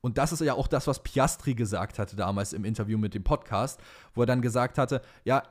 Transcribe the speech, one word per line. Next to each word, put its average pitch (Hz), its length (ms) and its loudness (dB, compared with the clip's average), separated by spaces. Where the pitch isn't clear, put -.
Und 120 160 -2
das 147 140 2
ist 165 80 -4
ja 147 140 2
auch 123 140 0
das, 147 200 0
was 139 160 -2
Piastri 135 520 0
gesagt 104 440 -2
hatte 101 160 -4
damals 98 380 -2
im 107 100 -6
Interview 110 340 -2
mit 107 160 -2
dem 98 120 -6
Podcast, - 560 0
wo 120 100 2
er - 20 6
dann 123 160 2
gesagt 123 360 0
hatte, 131 240 0
ja, 135 260 4